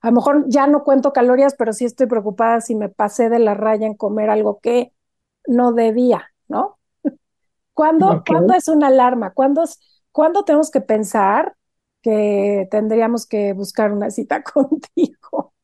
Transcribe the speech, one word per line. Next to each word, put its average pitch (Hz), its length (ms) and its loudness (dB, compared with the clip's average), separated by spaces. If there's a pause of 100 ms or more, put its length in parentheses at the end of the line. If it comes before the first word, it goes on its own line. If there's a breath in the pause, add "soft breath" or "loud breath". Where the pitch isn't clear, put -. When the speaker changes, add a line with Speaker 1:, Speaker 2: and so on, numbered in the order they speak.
Speaker 1:
a 233 80 -4
lo 233 80 4
mejor 285 320 2
ya 277 180 2
no 285 160 2
cuento 277 300 2
calorías, 262 440 2
pero 220 160 -4
sí 233 120 -6
estoy 240 240 -2
preocupada 226 520 -2
si 233 140 -6
me 208 140 -6
pasé 214 400 -2
de 233 100 0
la 214 160 2
raya 214 320 -2
en 214 80 -6
comer 214 340 -4
algo 208 300 -2
que 240 340 -2 (540)
no 247 260 2
debía, 233 600 0 (160)
¿no? 349 320 -6 (240)
<laughs> 285 120 -4 (580)
¿Cuándo, 320 360 2
Speaker 2:
Ok. - 160 -2
Speaker 1:
cuándo 180 280 2
es 370 120 0
una 294 220 2
alarma? 247 460 2
¿Cuándo 277 280 0
es, 330 160 -6 (320)
cuándo 339 340 0
tenemos 311 280 0
que 269 80 0
pensar 214 760 0 (480)
que 202 720 0
tendríamos 220 520 -2
que 202 280 -4
buscar 202 400 -4
una 208 180 -6
cita - 320 -6
<laughs> - 0 -
contigo? - 1200 -4